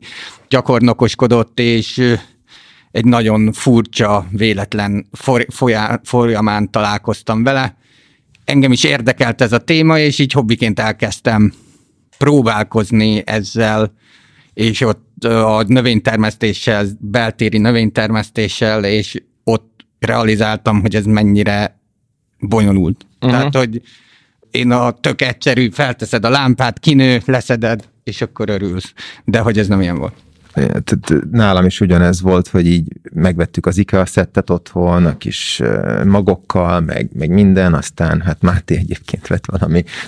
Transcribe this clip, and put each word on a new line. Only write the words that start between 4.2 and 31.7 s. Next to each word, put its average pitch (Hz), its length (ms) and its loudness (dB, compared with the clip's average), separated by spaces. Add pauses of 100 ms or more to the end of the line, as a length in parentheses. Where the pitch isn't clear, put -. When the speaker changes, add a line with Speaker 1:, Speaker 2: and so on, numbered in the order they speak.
Speaker 1:
véletlen 101 800 -2
for-, 120 380 -2
folyá-, 110 540 -2
folyamán 107 680 0
találkoztam 107 720 -2
vele. 131 340 -2 (680)
Engem 139 260 2
is 123 120 0
érdekelt 127 580 -2
ez 117 100 2
a 120 60 2
téma, 160 420 2
és 151 200 0
így 135 120 0
hobbiként 113 480 0
elkezdtem 107 720 0 (640)
próbálkozni 110 1080 0
ezzel, 107 680 -2 (600)
és 110 280 -2
ott, 110 260 -2 (140)
ö, 113 160 0
a 110 260 2
növénytermesztéssel, 110 1200 0 (140)
beltéri 110 580 -2
növénytermesztéssel, 110 1300 0
és 107 400 -4 (200)
ott - 420 -4 (140)
realizáltam, 110 840 0
hogy 101 140 -2
ez 104 100 0
mennyire 104 760 0 (600)
bonyolult. 101 640 0 (140)
Speaker 2:
Mhm. 127 120 0
Speaker 1:
Tehát, 135 240 0
hogy 117 260 -2 (680)
én 123 200 0
a 123 200 2
tök - 300 -6
egyszerű, 127 480 0
felteszed 117 560 -4
a 117 40 0
lámpát, 127 500 0
kinő, 131 460 4
leszeded, 117 600 -2 (160)
és - 180 -12
akkor 107 280 -6
örülsz. 95 440 -6 (320)
De 117 140 0
hogy 107 180 0
ez 104 100 2
nem 98 140 2
ilyen 87 160 -2
volt. 71 160 -8 (440)
Speaker 3:
Igen, - 260 -2
tehát - 480 0
nálam 98 340 2
is 92 160 -2